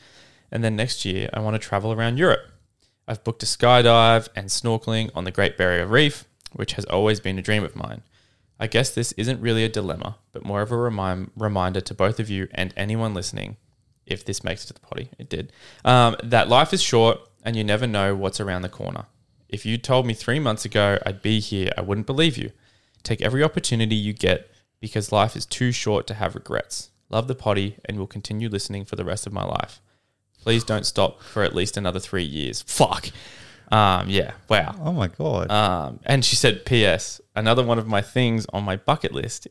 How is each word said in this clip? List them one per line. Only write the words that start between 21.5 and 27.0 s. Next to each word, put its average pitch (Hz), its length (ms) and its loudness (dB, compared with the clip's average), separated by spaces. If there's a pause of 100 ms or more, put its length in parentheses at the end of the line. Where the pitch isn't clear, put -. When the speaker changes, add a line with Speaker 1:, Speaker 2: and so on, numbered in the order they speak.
Speaker 1:
I - 40 -4
wouldn't 101 260 -2
believe 139 300 2
you. - 140 -6 (520)
Take - 180 -2
every 127 220 2
opportunity 113 520 0
you 104 180 0
get 92 360 0 (300)
because 107 320 -6
life 107 240 4
is - 100 -8
too 123 260 -2
short - 360 -2
to - 60 -8
have 104 220 -4
regrets. - 540 -8 (200)